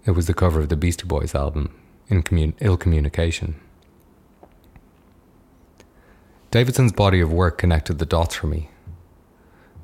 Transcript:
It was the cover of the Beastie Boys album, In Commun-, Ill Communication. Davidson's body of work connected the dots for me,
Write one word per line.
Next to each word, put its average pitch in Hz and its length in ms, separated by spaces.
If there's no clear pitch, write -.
It 104 60
was 87 140
the 87 60
cover 82 280
of 76 100
the 82 60
Beastie 87 300
Boys 76 280
album, 73 400
In 92 140
Commun-, 78 380
Ill 92 180
Communication. 82 800
Davidson's 123 420
body 95 280
of 80 100
work 85 280
connected 82 400
the 78 80
dots 82 280
for - 120
me, 78 240